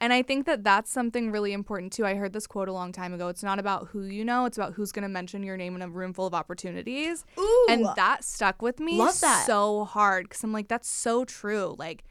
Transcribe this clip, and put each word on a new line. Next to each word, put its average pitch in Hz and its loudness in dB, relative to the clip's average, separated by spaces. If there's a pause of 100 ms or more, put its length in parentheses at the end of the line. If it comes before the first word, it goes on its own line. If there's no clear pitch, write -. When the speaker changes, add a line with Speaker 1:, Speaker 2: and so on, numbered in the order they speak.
Speaker 1:
and 240 4
I 254 6
think 269 -2
that 226 0
that's 208 4
something 233 -2
really 208 -2
important 196 -6
too. 220 0
I 196 2
heard 196 -4
this 214 -8
quote 196 -4
a 190 -4
long 180 -6
time 180 -8
ago. 175 -4
"It's 180 -8
not 196 -2
about 196 -2
who 208 -8
you 196 -6
know, 247 2
it's 240 -2
about 190 -4
who's 208 -6
gonna 202 -4
mention 185 -6
your 190 -6
name 180 -6
in 185 -8
a 180 -8
room 185 -8
full 185 -2
of 180 -4
opportunities." 208 -6 (140)
Speaker 2:
Ooh. 453 6
Speaker 1:
And 233 6 (100)
that 196 4
stuck - 0
with 247 -2
me 320 0
Speaker 2:
Love 262 4
that. 254 6
Speaker 1:
so 208 2
hard, 196 2
'cause - -10
I'm 220 -2
like, 214 -4
"That's 233 -4
so 233 2
true." 208 -4
Like, 160 -10